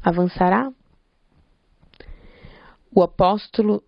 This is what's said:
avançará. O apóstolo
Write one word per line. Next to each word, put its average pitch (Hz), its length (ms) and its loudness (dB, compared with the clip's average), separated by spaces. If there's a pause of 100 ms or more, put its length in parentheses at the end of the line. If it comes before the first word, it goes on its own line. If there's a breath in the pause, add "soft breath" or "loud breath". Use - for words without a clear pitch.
avançará. 180 680 0 (2250 soft breath)
O 190 80 6
apóstolo 202 840 -2